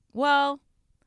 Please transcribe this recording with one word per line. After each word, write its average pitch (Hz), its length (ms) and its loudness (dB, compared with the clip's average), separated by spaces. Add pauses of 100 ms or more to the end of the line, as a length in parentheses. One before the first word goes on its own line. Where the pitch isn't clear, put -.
(120)
well, 277 480 0 (460)